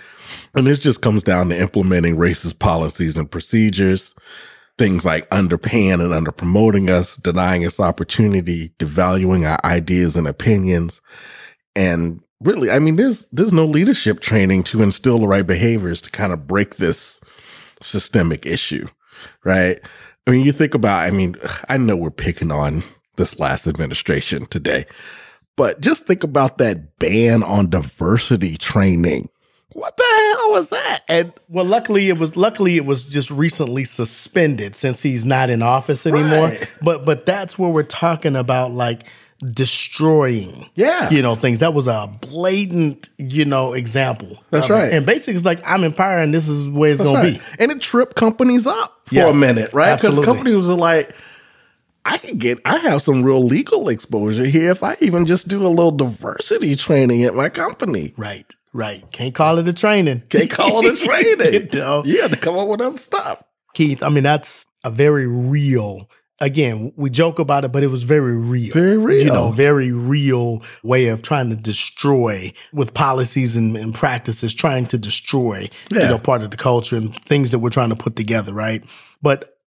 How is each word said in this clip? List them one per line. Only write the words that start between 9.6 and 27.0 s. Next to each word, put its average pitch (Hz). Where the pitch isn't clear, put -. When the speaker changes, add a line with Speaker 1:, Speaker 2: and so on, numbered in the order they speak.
Speaker 1:
ideas 87
and 85
opinions. 90
And 85
really, 135
I 131
mean, 156
there's, 233
there's 190
no 160
leadership 156
training 95
to 110
instill 113
the 107
right 98
behaviors 92
to -
kind 101
of 76
break 98
this -
systemic 85
issue, -
right? 92
I 127
mean, 131
you 143
think 147
about, 104
I 87
mean, 92
I 131
know 113
we're 82
picking -
on 73
this -
last -
administration -
today, 71
but 123
just 302
think 185
about 139
that 90
ban 113